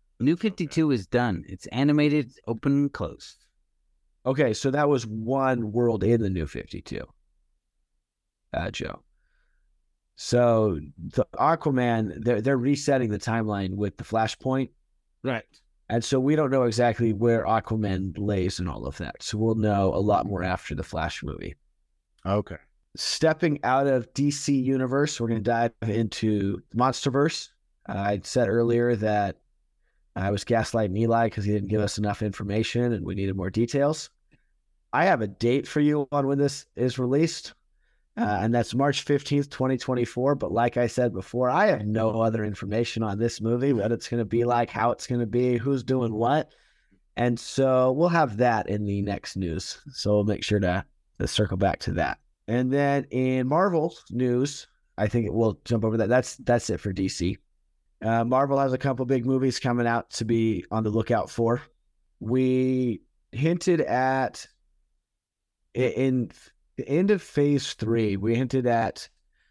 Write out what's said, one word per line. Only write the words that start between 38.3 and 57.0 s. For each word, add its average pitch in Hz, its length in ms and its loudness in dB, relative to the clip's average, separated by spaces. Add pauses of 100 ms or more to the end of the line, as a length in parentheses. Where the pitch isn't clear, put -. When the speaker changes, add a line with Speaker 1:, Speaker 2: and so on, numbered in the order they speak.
Speaker 3:
and 113 140 2
that's 117 200 0
March 139 280 0
fifteenth, 143 480 0
twenty 131 260 0
twenty-four. 123 580 -2
But 90 180 -4
like 117 260 0
I 120 80 2
said 120 260 0
before, 123 380 -2
I 175 160 2
have 127 180 0
no 110 380 0
other 110 220 0
information 104 580 -4
on 104 160 -4
this 117 240 -2
movie, 123 320 0
what 110 180 0
it's 113 160 -4
gonna 120 160 -2
be 117 200 0
like, 120 260 0
how 113 200 0
it's - 160 -6
gonna 120 200 -2
be, 123 320 2
who's 131 260 -2
doing 123 300 0
what. 120 360 0 (680)
And 120 200 0
so 131 540 2
we'll 160 160 2
have 151 300 2
that 117 320 2
in 104 160 -2
the 101 160 -2
next 101 340 -6
news. 90 420 -4 (120)
So 104 240 0
we'll 104 100 4
make 104 180 -2
sure 104 180 2
to, 92 220 0 (360)
to - 100 -2
circle 98 300 0
back 95 220 2
to - 120 -4
that. - 280 -2 (280)
And 127 240 0
then 139 380 2
in 127 380 0
Marvel 170 480 2 (140)
news, 123 580 0 (280)
I 107 120 0
think 117 240 0
we'll 110 320 2
jump 113 200 0
over 113 120 2
that. 107 120 2
That's, 127 280 2
that's 120 340 0
it 87 80 -2
for 101 140 -6
D 95 160 -2